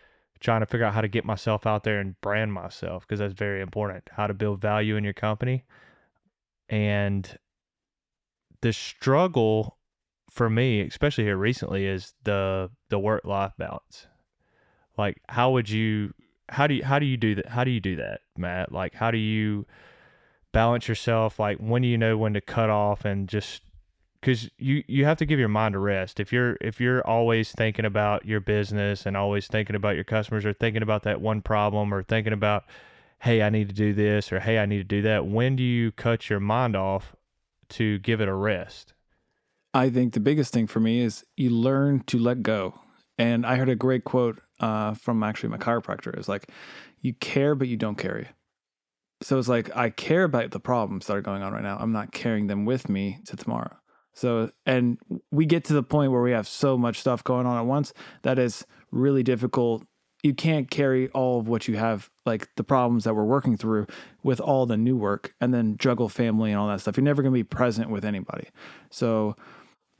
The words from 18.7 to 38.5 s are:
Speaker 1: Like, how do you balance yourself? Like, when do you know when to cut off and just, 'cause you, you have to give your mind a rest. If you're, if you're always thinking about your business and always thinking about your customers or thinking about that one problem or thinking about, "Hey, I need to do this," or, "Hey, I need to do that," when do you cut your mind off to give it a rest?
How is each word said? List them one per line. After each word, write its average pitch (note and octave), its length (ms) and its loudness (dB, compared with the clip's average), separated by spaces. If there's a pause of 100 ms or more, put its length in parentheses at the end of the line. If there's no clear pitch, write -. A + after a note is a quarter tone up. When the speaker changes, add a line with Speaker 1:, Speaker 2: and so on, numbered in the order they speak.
Speaker 1:
Like, F#2 220 -6
how A2+ 160 -2
do A#2 80 0
you G#2+ 480 0 (880)
balance A#2 340 2
yourself? A2+ 520 0
Like, G#2 180 0
when A#2 240 0
do B2+ 60 2
you A#2+ 100 2
know A2+ 180 2
when G#2+ 200 0
to G2+ 60 -2
cut A2+ 280 0
off G#2 360 0
and G2 220 -2
just, - 360 -6 (580)
'cause A#2+ 380 0
you, C3+ 280 -2
you C#3 160 2
have D#3 140 2
to D#3 80 0
give C#3+ 140 2
your A2+ 100 2
mind G#2+ 240 2
a G2 60 -2
rest. G2 400 -2
If G2+ 120 -4
you're, B2 300 0
if A2 180 -6
you're B2 280 2
always A2+ 440 2
thinking A2 320 -2
about G#2 440 0
your G#2+ 120 0
business G2+ 680 -2
and G2 100 -2
always G2+ 300 0
thinking G#2+ 280 -2
about G2+ 200 0
your F2 80 -2
customers G#2+ 420 -2
or G#2 80 0
thinking A2+ 300 -2
about G#2+ 200 0
that G#2 180 -2
one G#2+ 200 0
problem G#2 500 0
or F#2+ 120 -2
thinking A2 300 0
about, G#2 320 0 (580)
"Hey, A#2 180 4
I G#2 80 4
need G#2+ 200 2
to F#2+ 60 -10
do G#2 180 2
this," G#2 380 2
or, F#2+ 100 -2
"Hey, A2 180 2
I G2+ 80 2
need G2+ 100 0
to F#2+ 60 -2
do G2+ 180 0
that," G#2+ 240 2
when A#2+ 300 0
do B2+ 80 0
you A#2+ 280 2
cut - 380 -2
your G#2 100 0
mind A2 360 0
off F#2+ 400 -2 (540)
to G#2+ 280 0
give A2 240 0
it G2+ 80 0
a F#2+ 60 0
rest? G2 580 -4 (800)